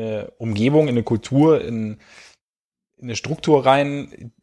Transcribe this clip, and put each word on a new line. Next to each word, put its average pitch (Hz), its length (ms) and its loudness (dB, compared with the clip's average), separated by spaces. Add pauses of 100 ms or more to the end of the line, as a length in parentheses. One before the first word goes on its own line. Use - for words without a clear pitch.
eine 110 380 -8
Umgebung, 117 480 2
in 123 80 -2
eine 117 80 0
Kultur, 139 600 2
in, 110 360 -8 (1000)
in - 60 -20
eine 120 120 -10
Struktur 147 500 0
rein, 143 760 0